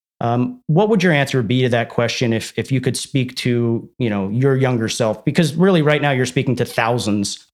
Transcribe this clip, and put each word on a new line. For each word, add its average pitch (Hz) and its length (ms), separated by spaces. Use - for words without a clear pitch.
Um, 120 460
what 190 240
would 202 120
your 180 100
answer 139 300
be 127 200
to 127 80
that 117 180
question 117 460
if, - 240
if 110 120
you 131 120
could 131 140
speak 127 400
to, 120 520
you 120 120
know, 98 180
your 131 280
younger 127 340
self? 110 340
Because 151 300
really 180 260
right 147 220
now 143 80
you're 127 160
speaking 123 300
to 123 100
thousands 104 880